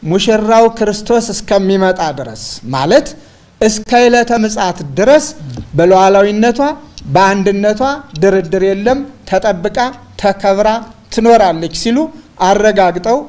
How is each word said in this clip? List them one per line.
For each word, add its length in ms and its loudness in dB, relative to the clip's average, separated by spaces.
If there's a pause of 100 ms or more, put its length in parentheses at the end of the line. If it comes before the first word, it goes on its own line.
«ሙሽራው 680 2
ክርስቶስ 560 -2
እስከሚመጣ 720 0 (140)
ድረስ» 280 -12 (260)
ማለት 400 0 (520)
እስከ 300 -2 (100)
ዕለተ 380 2
ምጽአት 400 -4 (140)
ድረስ 340 2 (480)
በሉዓላዊነቷ፣ 880 4 (460)
በአንድነቷ 720 2 (360)
ድርድር 480 0
የለም፣ 340 0 (280)
ተጠብቃ 520 -2 (380)
ተከብራ 520 0 (420)
ትኖራለች 680 2
ሲሉ 220 -2 (440)
አረጋግጠው 760 2 (100)